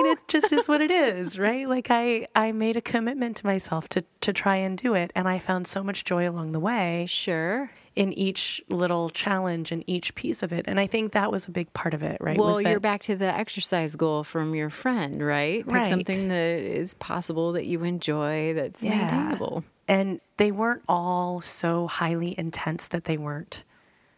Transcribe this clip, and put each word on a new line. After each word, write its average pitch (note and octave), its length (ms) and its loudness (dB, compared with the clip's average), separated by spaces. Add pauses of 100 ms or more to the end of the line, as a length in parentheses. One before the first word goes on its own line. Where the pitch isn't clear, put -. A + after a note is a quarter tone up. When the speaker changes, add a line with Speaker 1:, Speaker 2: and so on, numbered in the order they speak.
Speaker 1:
mean, - 40 6
it D#4+ 200 0
just - 240 2
is D#4+ 160 4
what D4 140 4
it D4+ 100 2
Speaker 2:
<laughs> F4 180 4
Speaker 1:
is, F3+ 300 0
right? B3 300 0
Like, B3+ 200 -2
I, A#3 460 2
I A3 160 4
made A3 240 0
a A#3 60 0
commitment A#3 560 -2
to - 80 -6
myself F#3+ 440 0
to, F3+ 140 0 (160)
to G3+ 140 0
try F#3+ 240 2
and F#3+ 200 0
do A#3+ 160 0
it, F3 220 0
and F#3 140 0
I F#3 100 0
found F3+ 280 -2
so G3 180 0
much G3 180 -2
joy F3 260 2
along E3 220 -4
the D#3 80 -2
way. F3 480 0
Speaker 2:
Sure. F#3 640 -2 (240)
Speaker 1:
In G3 160 2
each - 560 0
little F3 420 0
challenge F3+ 600 -2
and E3 160 -6
each F3+ 280 -2
piece - 280 -2
of E3 80 -4
it. E3+ 160 -2
And G3 140 0
I G3 60 0
think A3 260 -2
that G#3 180 2
was G3 160 -2
a F3+ 40 -12
big E3+ 200 -6
part - 220 -2
of D3+ 100 -4
it, D#3 160 -4
right? - 180 0
Speaker 2:
Well, G#3 100 4
Speaker 1:
Was G#3 100 4
that G3+ 140 10
Speaker 2:
you're G#3 100 4
back G#3 220 2
to G#3 120 0
the F#3+ 180 2
exercise E3+ 640 0
goal D3+ 300 2
from D#3 280 -2
your D3+ 160 0
friend, D3 560 -2
right? D3 400 2
Pick - 80 -4
Speaker 1:
Right. - 140 4
Speaker 2:
something F#3 400 0
that E3+ 320 0
is D#3+ 360 -4
possible, E3+ 580 -2
that F3 140 -2
you E3+ 180 -2
enjoy, D#3 680 -2
that's D3+ 300 -4
Speaker 1:
Yeah. G#3+ 140 0
Speaker 2:
maintainable. E3 680 -2 (240)
Speaker 1:
And G3 320 0 (160)
they G#3 160 2
weren't A3+ 380 -2
all F3+ 500 0
so E3+ 480 0
highly E3+ 500 -2
intense E3 520 -2
that E3+ 160 -4
they D#3+ 120 0
weren't D3 460 -8 (540)